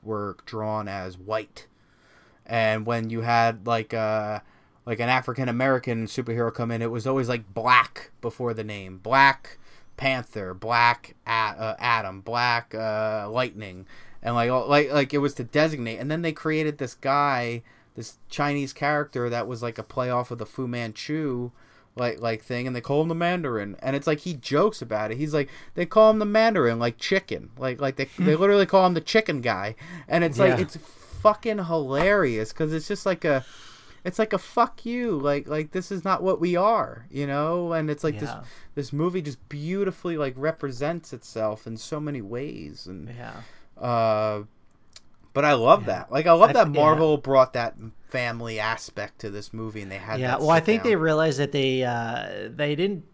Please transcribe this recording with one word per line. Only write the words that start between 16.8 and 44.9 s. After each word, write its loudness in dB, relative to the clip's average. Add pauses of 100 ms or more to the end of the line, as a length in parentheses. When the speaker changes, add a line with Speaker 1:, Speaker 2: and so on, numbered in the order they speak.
Speaker 1:
guy, 0 (340)
this -14 (120)
Chinese -2
character -2
that -4
was, -8
like, -6
a -8
play -4
off -2
of -8
the -8
Fu -8
Manchu, -6 (440)
like, -4
like, -4
thing, -4
and -4
they -6
call 0
him 0
the -2
Mandarin. -2
And -2
it's -4
like, 0
he -8
jokes 0
about -4
it. -8
He's -4
like, 0 (260)
"They -2
call 8
him 4
the 0
Mandarin, 4
like, -2
chicken." -4
Like, -4
like, -2
they, -2 (120)
they 4
Speaker 2:
<laughs> 4
Speaker 1:
literally 6
call 6
him 2
the -2
chicken 0
guy. -2 (320)
And 2
it's 0
like, 6
Speaker 2:
Yeah. 2
Speaker 1:
it's -6
fucking 0
hilarious, 2
'cause -2
it's -6
just -6
like -2
a, 2 (600)
it's -4
like 0
a 2
fuck -2
you. -2
Like, -2
like, -4
this -6
is -6
not 0
what 2
we 2
are, 0
you -6
know? -2
And 0
it's -6
like, -2
this, -4
Speaker 2:
Yeah. -10 (320)
Speaker 1:
this -6
movie -2
just -10
beautifully, -4
like, -4
represents -4
itself -6
in -8
so -8
many -6
ways. -10
And -12
Speaker 2:
Yeah. -14 (440)
Speaker 1:
uh, 0 (920)